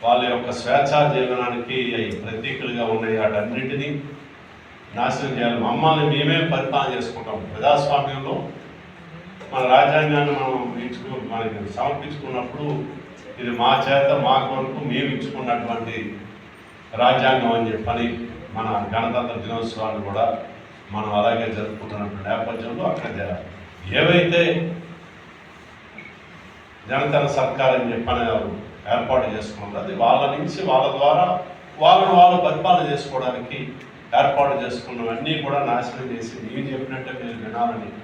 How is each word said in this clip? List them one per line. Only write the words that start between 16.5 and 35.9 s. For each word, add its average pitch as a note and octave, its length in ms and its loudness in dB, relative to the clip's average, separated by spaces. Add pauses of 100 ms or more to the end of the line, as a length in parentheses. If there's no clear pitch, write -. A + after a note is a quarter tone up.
రాజ్యాంగం B2 520 4
అని A2+ 180 0
చెప్పని A#2 360 -2 (500)
మన A2+ 100 -4 (260)
గణతంత్ర B2 480 0
దినోత్సవాన్ని A2 680 -4
కూడా A2 160 0 (680)
మనం G#2 180 -6 (100)
అలాగే A2+ 360 2
జరుపుకుంటున్నటువంటి G#2 760 -8
నేపథ్యంలో A#2 600 -4
అక్కడ - 260 -6
జ-, - 240 -6 (580)
ఏవైతే E3+ 420 4 (2500)
జనతన C#3 380 2
సర్కార్ C3 480 2
అని A#2+ 180 0
చెప్పని A#2+ 260 0
వాళ్ళు A2 300 0 (440)
ఏర్పాటు B2 420 2
చేసుకున్నారో G2+ 440 -8
అది G2 160 -6
వాళ్ళ A#2 260 4 (140)
నుంచి - 240 -6 (100)
వాళ్ళ - 160 4 (120)
ద్వారా C#3+ 280 6 (540)
వాళ్ళని F#3 400 8
వాళ్ళు F3+ 260 10
పరిపాలన F3 380 2 (100)
చేసుకోవడానికి B2 640 -4 (600)
ఏర్పాటు C#3 440 4
చేసుకున్నవన్నీ B2 720 -4 (120)
కూడా C#3+ 200 0
నాశనం B2 480 -2